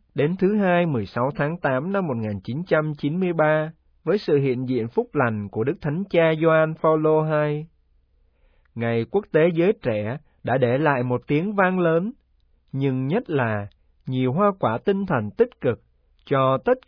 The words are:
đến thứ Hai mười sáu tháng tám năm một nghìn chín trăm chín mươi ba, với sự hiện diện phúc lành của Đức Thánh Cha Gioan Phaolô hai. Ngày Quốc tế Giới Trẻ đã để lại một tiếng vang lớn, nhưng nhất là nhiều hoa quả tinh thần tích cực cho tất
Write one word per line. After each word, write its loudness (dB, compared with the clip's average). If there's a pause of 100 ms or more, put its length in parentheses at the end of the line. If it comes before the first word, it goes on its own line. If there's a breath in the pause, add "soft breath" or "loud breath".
(160)
đến 0
thứ 2
Hai 2
mười -2
sáu -2
tháng -4
tám -2
năm -2
một -4
nghìn -4
chín -6
trăm 0
chín -4
mươi -2
ba, 0 (320)
với 0
sự 2
hiện 0
diện -2
phúc -2
lành 0
của -4
Đức -2
Thánh -4
Cha 4 (100)
Gioan 4
Phaolô 2
hai. -2 (1080)
Ngày -2
Quốc -2
tế 4 (120)
Giới 2
Trẻ -4 (260)
đã -2
để 2
lại 2
một -2
tiếng -2
vang 2
lớn, 0 (600)
nhưng -2
nhất -2
là -2 (400)
nhiều 0
hoa 2
quả 0
tinh 0
thần -2
tích 0
cực -2 (440)
cho 2
tất 2 (140)